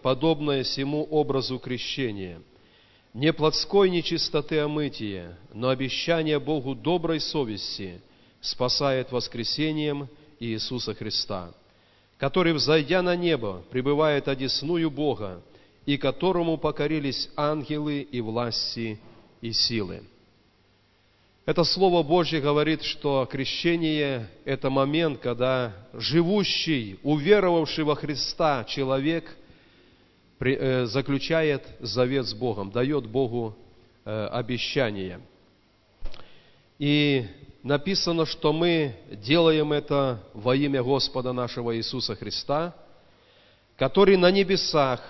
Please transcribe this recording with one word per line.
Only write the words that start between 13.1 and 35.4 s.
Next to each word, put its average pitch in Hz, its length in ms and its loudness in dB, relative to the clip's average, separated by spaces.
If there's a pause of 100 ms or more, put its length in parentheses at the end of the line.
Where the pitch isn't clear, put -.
небо, 127 560 -2
пребывает 143 560 2
одесную 143 640 -2
Бога, 107 500 -4 (460)
и 143 100 0
которому 165 640 0
покорились 147 800 -2
ангелы 151 640 -2
и 135 200 -6
власти 113 800 -4 (420)
и 113 120 -6
силы». 98 500 -2 (1400)
Это - 160 2
Слово 180 400 4
Божье 156 380 2
говорит, 147 420 2
что 135 480 -2
крещение — 147 1000 0 (160)
это 135 260 -2
момент, 143 500 2
когда 123 520 0 (220)
живущий, 151 1120 0
уверовавший 160 800 4
во 147 100 4
Христа 143 720 -2
человек 139 720 -2 (1000)
при-, 131 220 2
э, 127 280 0
заключает 139 800 0 (160)
завет 123 460 0
с 104 80 -8
Богом, 104 380 -4
даёт 131 340 0
Богу, 117 500 -2 (480)
э, 107 280 -4
обещание. 110 880 -2 (1600)